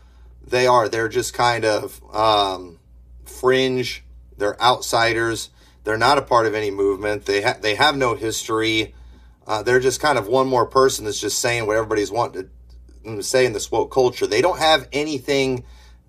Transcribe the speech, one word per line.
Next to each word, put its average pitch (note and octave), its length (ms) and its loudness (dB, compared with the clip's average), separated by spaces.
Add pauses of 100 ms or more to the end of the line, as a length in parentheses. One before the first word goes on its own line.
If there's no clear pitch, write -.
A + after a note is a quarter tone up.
(460)
they B2 220 2
are, A#2+ 200 4
they're A2+ 220 -2
just A#2 240 -4
kind A#2 320 0
of, G#2 340 -2 (160)
um, G2 640 0 (480)
fringe, B2+ 800 -2 (320)
they're G#2 240 -4
outsiders, A#2 880 0 (340)
they're G#2+ 140 -2
not C3 200 4
a C3+ 40 0
part A#2 240 2
of G#2 80 0
any G#2+ 160 -2
movement, G2+ 560 -2
they G2+ 160 0
ha-, A#2 180 -2
they G#2 160 -2
have C#3+ 220 2
no B2 160 0
history, A2 800 -4 (540)
uh, G#2+ 160 -4
they're B2 160 4
just B2+ 200 0
kind D3 180 2
of G2+ 100 -2
one C3 200 2
more A#2+ 180 2
person C3 400 2
that's G#2 140 -6
just G#2 200 -4
saying A#2+ 260 -2
what G#2 100 0
everybody's G#2+ 360 -2
wanting G2+ 320 -4
to, - 680 -20
mm, G#2 140 -10
say B2+ 220 2
in A2+ 80 -2
this - 180 -8
woke A2+ 200 -2
culture. B2 360 2
They G#2 140 2
don't F3 180 0
have D#3 340 2
anything C3+ 720 -2 (440)